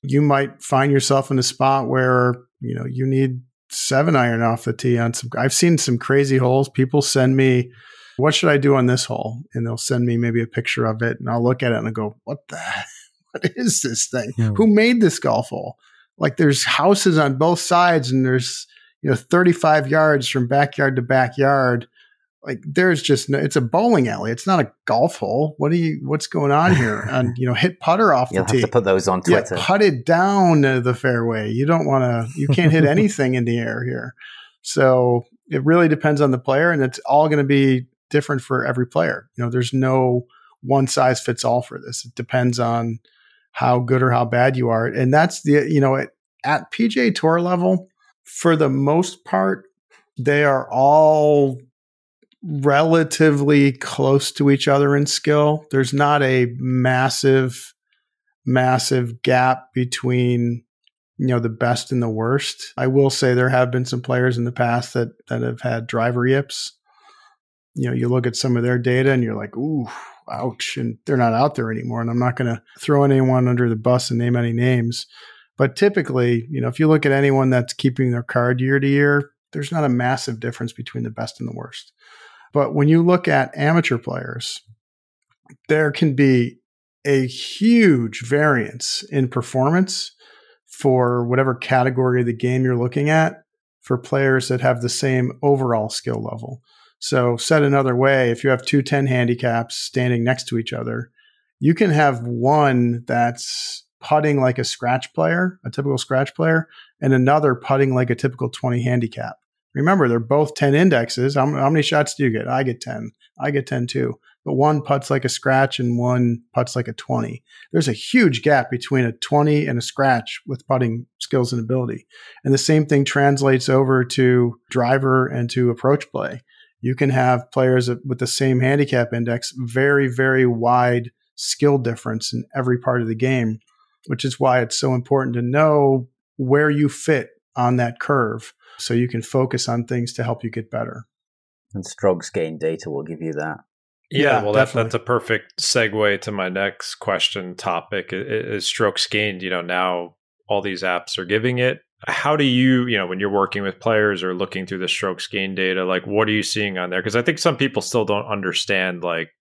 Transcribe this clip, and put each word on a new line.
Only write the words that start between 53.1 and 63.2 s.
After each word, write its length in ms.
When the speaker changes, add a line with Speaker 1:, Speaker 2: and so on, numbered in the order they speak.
Speaker 1:
close 600
to 180
each 180
other 280
in 100
skill. 640
There's 240
not 280
a 260
massive, 1160
massive 800
gap 520
between, 880
you 120
know, 100
the 100
best 440
and 100
the 60
worst. 680
I 100
will 240
say 240